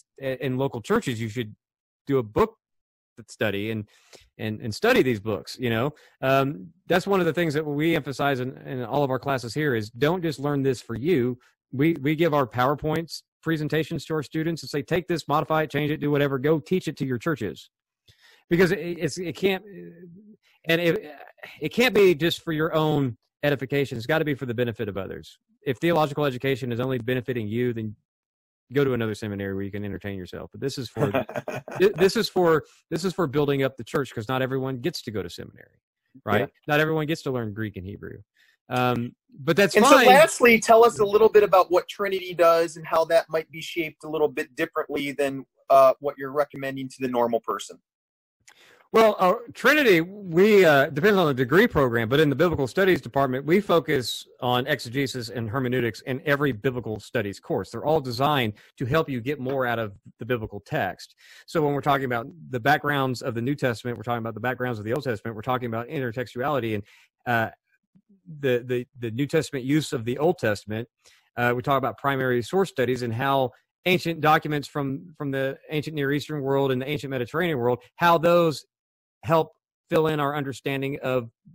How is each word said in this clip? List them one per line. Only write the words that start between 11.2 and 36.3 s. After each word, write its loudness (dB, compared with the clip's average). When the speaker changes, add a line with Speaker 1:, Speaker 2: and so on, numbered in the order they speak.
Speaker 1:
We, 2
we 0
give 2
our 2
PowerPoints -2
presentations -2
to -8
our -4
students -6
and -16
say, -4
"Take -2
this, -4
modify 2
it, -4
change -2
it, -4
do -2
whatever, 2
go 2
teach -2
it -8
to -4
your -2
churches." -6
Because 4
it, 0
it's, -4
it -8
can't, 0
and 2
it, 0
it -6
can't 2
be 6
just -2
for -6
your 0
own 2
edification. -2
It's -8
gotta 2
be -2
for -6
the -6
benefit -4
of -8
others. -10
If -4
theological 0
education -2
is -4
only -2
benefiting -4
you, -2
then -8
go 2
to 2
another -2
seminary -6
where -4
you -8
can -8
entertain -8
yourself. -12
But -16
this -6
is -10
for, -2
Speaker 2:
<laughs> -6
Speaker 1:
thi-, 6
this 4
is -2
for, 2
this -4
is -2
for 0
building 0
up -2
the -14
church, -4
'cause -8
not -2
everyone -4
gets -6
to -8
go -4
to -10
seminary, -18
right? 2